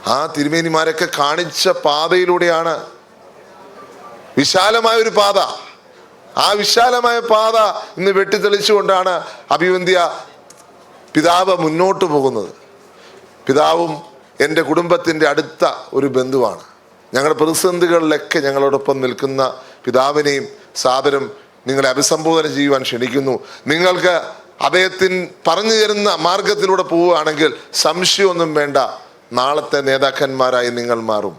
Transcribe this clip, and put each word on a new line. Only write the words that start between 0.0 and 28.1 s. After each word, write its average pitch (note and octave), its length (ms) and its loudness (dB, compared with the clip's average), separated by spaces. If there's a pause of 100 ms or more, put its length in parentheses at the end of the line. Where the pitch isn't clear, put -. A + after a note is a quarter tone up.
ആ - 20 0 (180)
തിരുമേനിമാരൊക്കെ D#3+ 720 0 (120)
കാണിച്ച D3+ 440 -2 (220)
പാതയിലൂടെയാണ്, E3+ 880 2 (1600)
വിശാലമായൊരു A3 800 2
പാത, G3+ 200 2 (1040)
ആ - 20 4 (140)
വിശാലമായ A#3+ 560 2 (160)
പാത A3 240 2 (420)
ഇന്ന് G3 200 2
വെട്ടിത്തെളിച്ചുകൊണ്ടാണ് G3 920 2 (420)
അഭിവന്ദ്യ F3+ 420 2 (1160)
പിതാവ് F3 480 2
മുന്നോട്ട് F#3 500 0
പോകുന്നത്. A#2+ 380 0 (960)
പിതാവും D#3 440 2 (540)
എൻ്റെ D#3 240 0
കുടുംബത്തിൻ്റെ E3 640 0
അടുത്ത C#3+ 320 -2 (340)
ഒരു C#3 100 0 (100)
ബന്ധുവാണ്. B2+ 460 -2 (500)
ഞങ്ങളുടെ D3+ 280 0
പ്രതിസന്ധികളിലൊക്കെ E3 1040 0
ഞങ്ങളോടൊപ്പം C#3 600 0
നിൽക്കുന്ന C3+ 360 -4 (440)
പിതാവിനെയും C#3 600 0 (380)
സാദരം C3+ 420 2 (420)
നിങ്ങളെ C#3 260 0
അഭിസംബോധന D#3 520 0 (100)
ചെയ്യുവാൻ C#3+ 320 0
ക്ഷണിക്കുന്നു. B2+ 480 -2 (360)
നിങ്ങൾക്ക് F3 440 2 (520)
അദ്ദേഹത്തിൻ F#3 460 0 (340)
പറഞ്ഞു G#3 340 0
തരുന്ന G#3 280 0 (180)
മാർഗത്തിലൂടെ F#3+ 640 0
പോവുകയാണെങ്കിൽ D#3 580 2 (360)
സംശയമൊന്നും E3+ 720 0